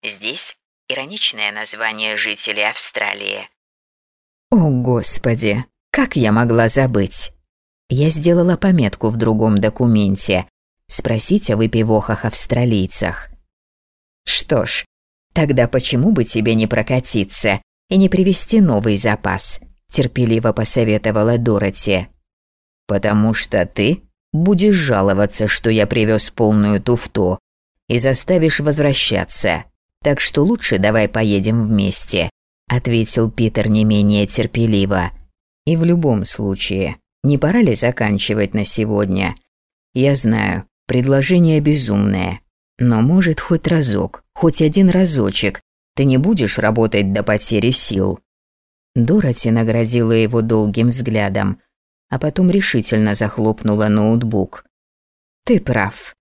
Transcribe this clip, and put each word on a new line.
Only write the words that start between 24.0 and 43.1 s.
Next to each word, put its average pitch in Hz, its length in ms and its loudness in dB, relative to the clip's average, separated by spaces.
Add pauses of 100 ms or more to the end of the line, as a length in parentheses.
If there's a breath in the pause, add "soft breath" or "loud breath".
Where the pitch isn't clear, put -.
будешь 190 420 2
жаловаться, 104 720 0
что - 220 -2
я 110 160 2
привёз 107 460 0
полную 104 500 2
туфту, 104 560 -2 (500)
и 120 120 0
заставишь 151 640 0
возвращаться. 139 1040 0 (380)
Так 143 160 0
что - 240 0
лучше 185 360 0
давай 107 280 2
поедем 110 540 0
вместе", 101 680 0 (380)
ответил 117 600 0
Питер 110 360 -2
не 107 160 2
менее 104 440 2
терпеливо. 101 840 0 (540)
"И 165 100 0
в 165 80 0
любом 156 400 0
случае, 95 720 -4 (260)
не 143 140 2
пора 175 240 2
ли 151 120 4
заканчивать 104 800 -2
на 107 100 -2
сегодня? 101 720 -2 (580)
Я 139 220 2
знаю, 107 500 -2 (200)
предложение 139 760 2
безумное, 104 840 0 (360)
но, 120 240 2
может, 165 380 2